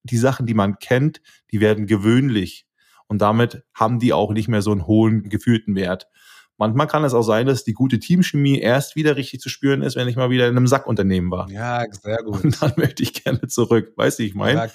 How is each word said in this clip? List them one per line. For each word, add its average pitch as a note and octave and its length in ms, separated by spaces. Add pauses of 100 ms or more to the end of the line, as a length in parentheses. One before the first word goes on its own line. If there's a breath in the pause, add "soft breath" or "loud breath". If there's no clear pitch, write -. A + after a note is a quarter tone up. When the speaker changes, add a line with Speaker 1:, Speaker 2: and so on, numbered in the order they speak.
Speaker 1:
die A#2+ 140
Sachen, B2+ 280
die A2+ 80
man G2+ 260
kennt, C3+ 400 (320 soft breath)
die G#2+ 80
werden G#2+ 280
gewöhnlich. A2 760 (420 soft breath)
Und G#2 140
damit A2+ 520
haben A2+ 260
die A2+ 140
auch G2+ 180
nicht G#2+ 160
mehr G#2 140
so G#2 100
einen G2 160
hohen A2 400
gefühlten G#2 480
Wert. F#2 320 (500 soft breath)
Manchmal A2+ 300
kann D3+ 160
es C3 100
auch A#2+ 80
sein, A2 260
dass C3+ 180
die A2 80
gute B2+ 260
Teamchemie C#3+ 600
erst B2+ 340
wieder D3+ 220
richtig C3 240
zu C3 80
spüren C#3 320
ist, C3 160
wenn B2 100
ich A#2+ 80
mal B2+ 140
wieder B2 180
in A#2+ 80
einem B2 120
Sackunternehmen G2 600
war. F#2 200
Speaker 2:
Ja, A#2+ 420
sehr A2+ 320
gut. G#2+ 220
Speaker 1:
Und C#3+ 160
dann B2 120
<laughs> - 40
möchte A#2+ 260
ich - 100
gerne B2+ 360
zurück. A#2 480
Weißt C3+ 200
du, A#2 60
wie G#2+ 40
ich G2 80
meine? A2 240
Speaker 2:
Ja, A2+ 160